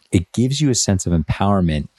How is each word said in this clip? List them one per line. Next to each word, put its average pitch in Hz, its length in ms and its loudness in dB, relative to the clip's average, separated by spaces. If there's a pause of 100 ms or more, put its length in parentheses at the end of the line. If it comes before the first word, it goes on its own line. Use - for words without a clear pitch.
(100)
it 92 220 0
gives 131 280 0
you 151 80 2
a 123 60 2
sense - 320 0
of 85 60 0
empowerment, 85 760 0 (100)